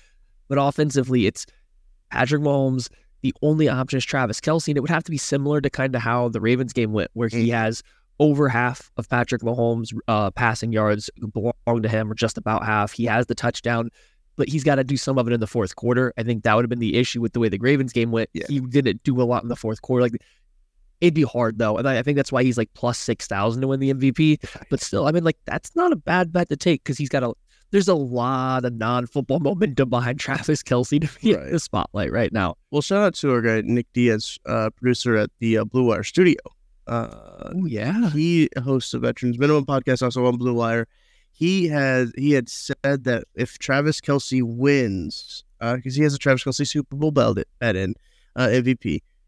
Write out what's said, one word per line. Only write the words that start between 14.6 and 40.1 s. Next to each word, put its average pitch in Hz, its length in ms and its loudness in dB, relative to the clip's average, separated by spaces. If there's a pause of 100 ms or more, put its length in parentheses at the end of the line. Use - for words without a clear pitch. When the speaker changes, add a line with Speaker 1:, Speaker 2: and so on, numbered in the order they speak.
Speaker 1:
gotta 135 220 4
do 131 140 -2
some 135 180 -2
of 123 100 2
it 117 60 0
in 117 80 2
the 107 60 -2
fourth 107 300 -2
quarter. 123 420 0
I 117 40 -2
think 113 220 -2
that 110 100 4
would 120 100 4
have 117 60 -2
been 120 100 -4
the 104 160 0
issue 120 260 0
with 113 100 -2
the 120 80 -2
way 113 80 4
the 98 100 -4
Ravens 131 360 0
game 117 160 0
went. 113 240 -2
Speaker 2:
Yeah. 80 120 -8
Speaker 1:
He 139 140 -2
didn't 127 440 0
do 127 180 2
a - 20 2
lot 120 180 0
in 117 60 -8
the 117 80 -6
fourth 110 240 -6
quarter. 123 220 2
Like, 120 180 0 (840)
it'd 170 120 4
be 156 80 4
hard, 117 360 0
though, 110 200 2
and 131 100 0
I, 131 100 2
I 120 40 -2
think 139 140 0
that's 139 160 -2
why 131 100 2
he's, 123 160 2
like, 113 160 -2
plus 120 240 -4
six - 280 -4
thousand 113 360 -2
to 135 60 0
win 135 120 0
the 135 100 0
M 135 80 0
V 131 140 2
P. 151 300 4
Speaker 2:
Right. - 280 -16
Speaker 1:
But - 100 -2
still, 113 260 -2
I 151 60 2
mean, 170 120 0
like, 165 220 0
that's - 300 -8
not 349 160 2
a 254 40 -2
bad 170 360 -2
bet 175 180 0
to 151 60 -2
take 160 280 0
'cause 135 140 -4
he's 143 100 -4
got 135 140 0
a 120 100 -2 (380)
there's 196 180 2
a 190 60 6
lot 131 720 -2
of 123 100 -2
non-football 123 640 -2
<laughs> - 0 -
momentum 143 500 0
behind 123 300 -2
Travis 143 420 -2
Kelce 127 380 0
to 156 200 -6
be 220 120 4
in 90 80 0
Speaker 2:
Right. 67 120 -10
Speaker 1:
the 165 80 2
spotlight - 520 -4
right 107 200 0
now. 92 240 -2 (140)
Speaker 2:
Well, 143 120 0
shout 196 200 2
out 185 140 2
to 143 160 0
our 120 80 2
guy, 113 220 2
Nick 120 300 -2
Diaz, 117 540 0
uh, 110 240 -2
producer 123 460 0
at 107 220 0
the, 113 200 2
uh, 107 60 0
Blue 127 200 0
Wire 110 200 2
Studio. 175 360 4 (460)
Uh, 50 680 -8
Speaker 1:
Oh, 185 120 -2
yeah. 156 440 0
Speaker 2:
he 160 380 4 (140)
hosts 131 320 0
a 123 40 -2
Veterans 120 400 -2
Minimum 143 280 4
podcast, 131 360 0
also 123 240 0